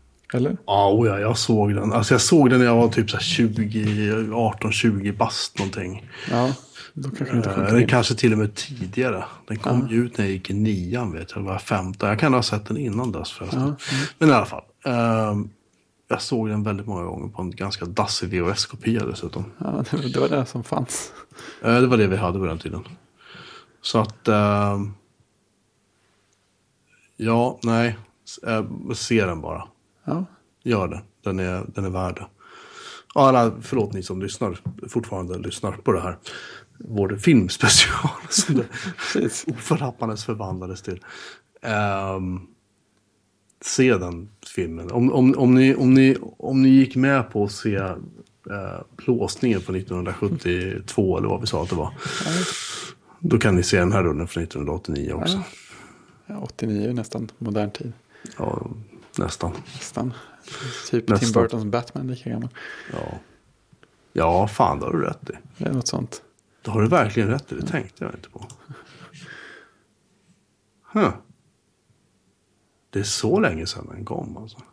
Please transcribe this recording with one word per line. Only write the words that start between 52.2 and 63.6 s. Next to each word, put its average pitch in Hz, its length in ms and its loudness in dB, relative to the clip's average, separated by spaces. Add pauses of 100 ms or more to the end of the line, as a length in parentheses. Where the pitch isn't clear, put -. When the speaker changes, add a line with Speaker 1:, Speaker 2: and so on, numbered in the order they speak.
Speaker 1:
Ja. 156 60 -4 (880)
Speaker 2:
Då - 200 2
kan 104 160 4
ni 90 80 4
se 95 160 2
den 90 120 2
här 101 120 2
rullen 82 240 0
från 85 160 -6
nittonhundraåttionio 73 720 -6
också. - 240 -4
Speaker 1:
Ja. 95 60 -6 (800)
Ja, 208 140 -12
åttionio 107 500 -4
är 123 40 -4
nästan 117 440 -6
modern 104 340 -2
tid. - 200 -10 (460)
Speaker 2:
Ja, - 300 -4 (500)
nästan. 87 340 -4 (220)
Speaker 1:
Nästan. - 400 -8 (760)
Typ 117 200 0
Speaker 2:
Nästan. 107 240 4
Speaker 1:
Tim 117 80 6
Burtons 113 240 0
Batman, 123 420 -4
lika 123 220 -8
gammal. 117 200 -6 (440)
Speaker 2:
Ja. - 260 -8 (920)